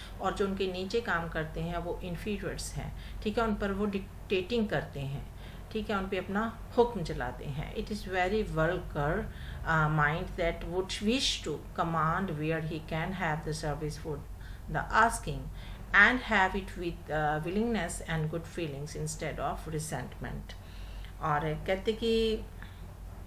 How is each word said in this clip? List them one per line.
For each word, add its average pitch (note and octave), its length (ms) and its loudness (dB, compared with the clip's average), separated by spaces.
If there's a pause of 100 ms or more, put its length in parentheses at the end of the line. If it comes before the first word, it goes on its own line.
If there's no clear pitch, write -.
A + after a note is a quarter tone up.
(220)
और F#3 120 2
जो G3+ 140 2
उनके F#3+ 240 0
नीचे F#3+ 300 0
काम E3+ 280 0
करते D#3+ 320 -2
हैं E3+ 160 0
वो E3+ 260 -2
inferiors F3+ 680 -4
हैं, - 480 -6
ठीक G#3+ 160 0
है, A#3 60 4
उन A3 120 2
पर G#3 160 0
वो G3 140 2
dictating G3+ 840 0
करते C#3+ 320 -2
हैं, C#3 320 -4 (400)
ठीक G#3+ 180 -2
है, G#3 80 2
उन F#3+ 100 0
पे F#3+ 100 0
अपना G3+ 420 -2 (180)
हुक्म A#3 260 6
चलाते C#3+ 420 -4
हैं। C#3+ 300 -4
It G#3+ 100 -2
is G#3+ 120 -4
very F#3+ 460 2
vulgar, E3 800 2 (440)
uh, D#3 300 6
mind D#3 420 2
that E3+ 360 0
would F#3+ 340 0
wish - 340 2
to - 360 -4
command E3 520 4 (100)
where D#3+ 260 2
he D#3+ 120 -2 (100)
can F3 260 -2
have D#3+ 320 0
the D3+ 160 -4
service D3+ 420 -2
for D3+ 140 -4 (520)
the D#3 120 0 (100)
asking G#3+ 480 4 (460)
and G#3+ 320 8
have G3 320 4
it F#3+ 180 -2 (100)
with, E3+ 320 -4
uh, D3+ 320 2
willingness F#3+ 640 0
and D#3+ 200 2
good E3 160 -4 (100)
feelings D3+ 420 -4
instead D#3 420 -4
of D3 180 -2 (120)
resentment। C#3+ 840 -4 (640)
और D#3 460 2
कहते F#3+ 260 2
कि A3 480 2 (840)